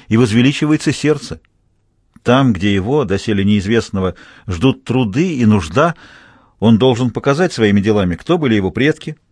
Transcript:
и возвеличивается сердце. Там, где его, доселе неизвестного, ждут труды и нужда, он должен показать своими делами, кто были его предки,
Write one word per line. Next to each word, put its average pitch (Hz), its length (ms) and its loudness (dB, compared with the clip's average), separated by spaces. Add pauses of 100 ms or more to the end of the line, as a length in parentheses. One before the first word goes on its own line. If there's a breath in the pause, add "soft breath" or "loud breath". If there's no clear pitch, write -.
и 107 100 0
возвеличивается 135 720 2
сердце. - 480 -4 (840)
Там, 127 300 2
где 101 220 0
его, 113 320 -2
доселе 98 400 -2
неизвестного, 101 720 0 (300 loud breath)
ждут 95 380 0
труды 131 520 -2
и 123 100 0
нужда, 110 500 0 (640 loud breath)
он 110 180 4
должен 123 340 0
показать 139 420 -2
своими 104 260 2
делами, 98 360 0
кто 170 220 -2
были 135 180 0
его 95 160 -2
предки, 151 440 -4 (160)